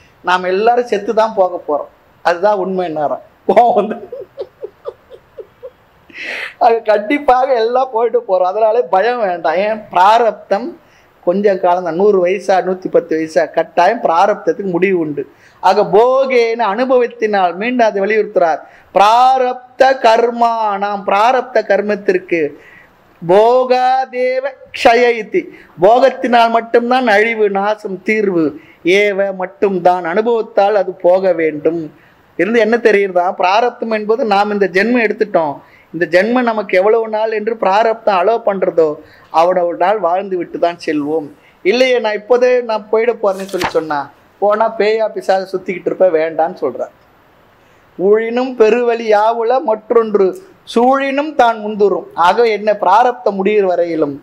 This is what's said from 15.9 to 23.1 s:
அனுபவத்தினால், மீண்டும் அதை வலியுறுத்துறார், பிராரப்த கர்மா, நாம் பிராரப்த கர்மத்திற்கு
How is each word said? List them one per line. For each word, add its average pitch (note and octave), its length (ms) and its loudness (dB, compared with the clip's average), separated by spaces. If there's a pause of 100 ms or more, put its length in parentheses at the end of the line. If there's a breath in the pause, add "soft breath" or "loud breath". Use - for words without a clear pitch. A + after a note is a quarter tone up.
அனுபவத்தினால், A3 880 0
மீண்டும் A#3 320 0
அதை G3 140 -2
வலியுறுத்துறார், G3+ 580 0 (360 loud breath)
பிராரப்த B3+ 1040 2
கர்மா, A#3 520 2 (260)
நாம் G3+ 280 -6
பிராரப்த A3+ 580 0
கர்மத்திற்கு G3 800 -2 (800 loud breath)